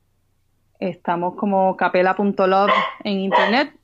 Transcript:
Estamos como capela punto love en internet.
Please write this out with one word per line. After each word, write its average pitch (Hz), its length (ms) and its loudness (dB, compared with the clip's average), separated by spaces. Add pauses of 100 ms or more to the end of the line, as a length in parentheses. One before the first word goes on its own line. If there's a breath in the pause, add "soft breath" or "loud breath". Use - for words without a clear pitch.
(800)
Estamos 175 560 -4
como 190 400 0
capela 185 400 2
punto 196 300 0
love 196 260 4 (320)
en 196 160 -4
internet. 196 520 0 (100)